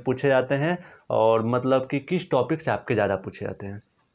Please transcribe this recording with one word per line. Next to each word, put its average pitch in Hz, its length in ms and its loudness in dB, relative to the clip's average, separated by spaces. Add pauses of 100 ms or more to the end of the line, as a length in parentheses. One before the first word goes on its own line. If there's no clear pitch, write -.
पूछे 131 220 0
जाते 131 260 2
हैं 165 240 -2 (320)
और 113 360 4
मतलब 131 440 2
कि 143 100 -2
किस 175 300 -4
टॉपिक 151 320 0
से 127 80 -2
आपके 113 240 -2
ज़्यादा 101 220 2
पूछे 98 300 -10
जाते 98 200 -10
हैं। 101 160 -12 (320)